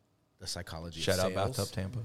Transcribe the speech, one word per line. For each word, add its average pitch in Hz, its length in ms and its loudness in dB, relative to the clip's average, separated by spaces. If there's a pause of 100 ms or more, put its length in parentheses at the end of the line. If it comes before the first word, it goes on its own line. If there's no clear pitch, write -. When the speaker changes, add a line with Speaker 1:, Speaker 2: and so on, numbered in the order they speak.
(400)
Speaker 1:
the - 80 -10
psychology 85 520 -6
Speaker 2:
Shout 92 200 4
Speaker 1:
of 92 60 6 (120)
Speaker 2:
out 95 160 2
Speaker 1:
sales. - 40 0 (120)
Speaker 2:
Bathtub - 60 -10
Tampa. 95 300 -2